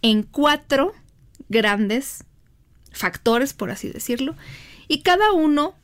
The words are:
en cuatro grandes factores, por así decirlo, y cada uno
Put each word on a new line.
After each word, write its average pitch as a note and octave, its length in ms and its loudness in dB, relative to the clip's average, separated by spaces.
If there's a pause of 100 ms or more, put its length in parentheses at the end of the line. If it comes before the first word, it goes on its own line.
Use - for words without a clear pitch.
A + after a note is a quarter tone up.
en G#3+ 220 2
cuatro D4 680 0 (560)
grandes G#3+ 760 0 (680)
factores, B3+ 640 -2
por - 160 -8
así - 180 -10
decirlo, B3+ 480 -6 (500)
y D4+ 160 -4
cada G4+ 300 4
uno D#4 520 2